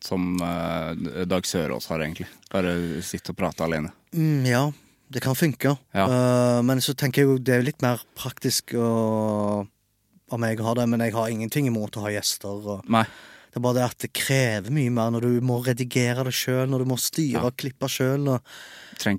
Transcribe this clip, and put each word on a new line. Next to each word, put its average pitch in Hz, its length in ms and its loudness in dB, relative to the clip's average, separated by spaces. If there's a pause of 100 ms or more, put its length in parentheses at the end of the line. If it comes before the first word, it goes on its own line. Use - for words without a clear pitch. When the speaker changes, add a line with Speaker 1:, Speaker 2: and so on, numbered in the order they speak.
Speaker 1:
som, 90 400 -2
eh, 85 840 -4
Dag 90 200 0
Sørås 71 440 -2
har 80 120 -2
egentlig. 80 260 -6 (240)
Bare 87 500 -2
sitte - 300 -10
og 87 60 -8
prate 82 280 -2
alene. 80 260 -2 (240)
Speaker 2:
Mm, 156 320 2
ja, 127 240 4 (400)
det 123 120 -4
kan 131 120 2
funke. 139 440 2 (160)
Speaker 1:
Ja. 98 100 4
Speaker 2:
Eh, 123 580 4
men 131 220 2
så 143 100 -2
tenker 139 280 2
jeg 135 100 6
jo, 131 60 4
det 127 160 2
er 123 80 4
jo 131 80 0
litt - 120 -12
mer 123 160 2 (160)
praktisk - 600 -4
å, 110 880 0 (680)
om 117 100 -4
jeg 113 160 0
har 113 160 0
det, 120 120 2
men 117 140 2
jeg 113 140 0
har 113 180 0
ingenting 113 340 -2
imot 110 300 -2
å 107 60 -6
ha 104 100 -2
gjester, 101 480 -4 (160)
og - 100 -12
Speaker 1:
Nei. 113 180 4
Speaker 2:
det - 520 -12
er 123 40 -2
bare 123 200 2
det 120 80 2
at - 100 -8
det - 140 -8
krever 113 580 0
mye 139 220 2
mer 117 180 2
når 117 120 0
du 123 180 4
må 123 240 0
redigere 123 600 0
det 127 100 -4
selv, 131 340 0
når 131 160 0
du 131 80 0
må 120 80 0
styre 135 400 -2
Speaker 1:
Ja. 123 80 0
Speaker 2:
og - 80 -4
klippe 135 320 -6
selv, 139 400 0
og, 127 120 2 (600)
Speaker 1:
Trenger 101 180 2